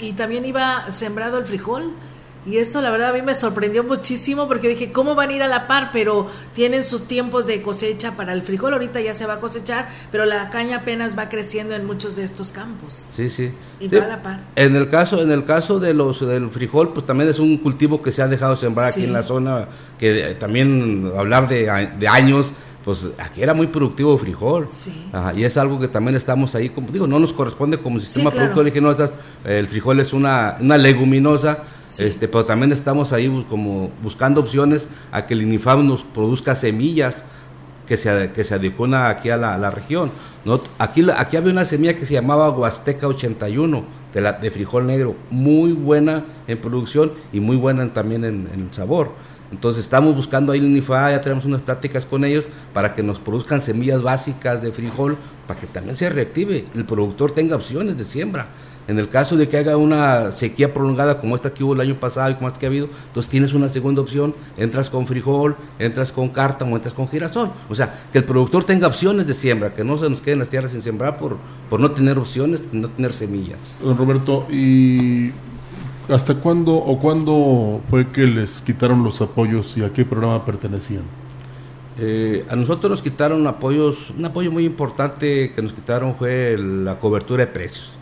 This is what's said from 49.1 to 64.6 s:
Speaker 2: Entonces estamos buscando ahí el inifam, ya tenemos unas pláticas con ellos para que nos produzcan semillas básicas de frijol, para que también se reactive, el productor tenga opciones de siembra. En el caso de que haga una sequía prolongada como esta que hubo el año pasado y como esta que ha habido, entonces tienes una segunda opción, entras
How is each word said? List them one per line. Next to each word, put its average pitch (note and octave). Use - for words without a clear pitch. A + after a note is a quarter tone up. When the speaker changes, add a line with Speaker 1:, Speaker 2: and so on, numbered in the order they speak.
Speaker 2:
Entonces A#2
estamos D3
buscando C#3
ahí C#3+
el C#3+
inifam, C#3
ya C#3
tenemos C3+
unas C#3
pláticas C3
con C3+
ellos D3
para G2+
que A2
nos G#2
produzcan A#2+
semillas B2+
básicas B2+
de A2+
frijol, A#2+
para -
que G2+
también F#2+
se F3
reactive, D3+
el A2+
productor G#2
tenga D#3+
opciones E3
de A#2
siembra. D#3+
En G#2+
el G#2+
caso C#3+
de D3+
que C#3+
haga D3+
una D3
sequía C3+
prolongada C#3
como A#2
esta B2
que C3+
hubo C#3
el C3
año C3+
pasado C3
y -
como C3
esta B2+
que C#3
ha C3
habido, C#3+
entonces -
tienes C#3
una C#3
segunda C#3
opción, C#3+
entras B2